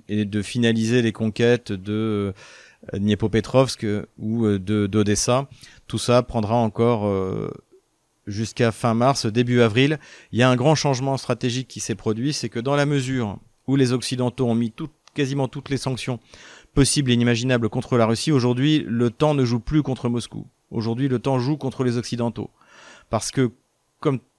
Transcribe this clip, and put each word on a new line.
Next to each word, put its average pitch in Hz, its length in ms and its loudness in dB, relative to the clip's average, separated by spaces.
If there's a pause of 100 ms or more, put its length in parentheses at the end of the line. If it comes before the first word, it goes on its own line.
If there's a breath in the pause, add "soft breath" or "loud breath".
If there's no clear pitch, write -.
et 104 160 -2
de 101 180 -2
finaliser 113 600 2
les 113 100 2
conquêtes 117 600 0
de, 104 600 -2 (600 loud breath)
euh, 101 60 -4
Dniepopetrovsk, 107 840 0
euh, 104 220 -4 (120)
ou, 110 280 -2
euh, 101 140 2
de, 101 280 0
d'Odessa, 107 640 0 (380 loud breath)
tout 117 100 -6
ça 123 260 4
prendra 110 320 -2
encore, 117 500 2
euh, 95 440 -2 (760)
jusqu'à 110 440 -2
fin 117 220 -2
mars, 123 320 2
début 120 360 2
avril. 127 360 2 (340 loud breath)
Il 101 60 -4
y 117 60 4
a 127 80 6
un 127 40 4
grand 139 200 4
changement 135 420 0
stratégique 123 500 -4
qui - 120 -16
s'est - 160 -6
produit, 113 360 -2
c'est 131 160 -6
que 117 120 -8
dans 135 160 -2
la 143 100 2
mesure 131 540 -2 (260)
où 135 100 0
les 131 160 4
Occidentaux 123 560 -2
ont 117 60 2
mis 117 160 0
tout, 151 200 -10 (260)
quasiment 139 320 -2
toutes 139 220 -14
les 139 80 -2
sanctions 127 420 -6 (560 loud breath)
possibles 139 340 2
et 120 60 4
inimaginables 120 540 2
contre 123 280 -2
la 117 80 4
Russie, 113 260 0
aujourd'hui, 131 560 2
le 117 220 0
temps 151 240 2
ne 135 120 2
joue 117 140 0
plus 151 220 0
contre 131 280 -4
Moscou. 113 360 -6 (240)
Aujourd'hui, 117 380 -2
le 127 100 0
temps 131 220 0
joue 139 180 -2
contre 135 260 -6
les 120 140 0
Occidentaux. 117 540 -4 (580 loud breath)
Parce - 220 -4
que, 127 180 0 (500)
comme 135 200 0 (200)